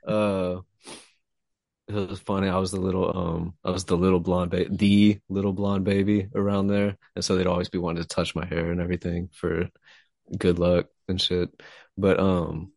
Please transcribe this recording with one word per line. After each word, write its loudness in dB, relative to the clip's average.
Uh, 0
it -10
was -10
funny. 0
I 0
was 0
the -4
little, 0
um, -4
I -4
was -2
the -2
little 4
blonde 0
ba-, 0
the 6
little -2
blonde -2
baby 2
around 0
there, 0
and -6
so 0
they'd 2
always 0
be -6
wanting -2
to -6
touch -4
my -4
hair -4
and -2
everything -4
for -4
good 2
luck 2
and -2
shit. -2
But, 4
um 0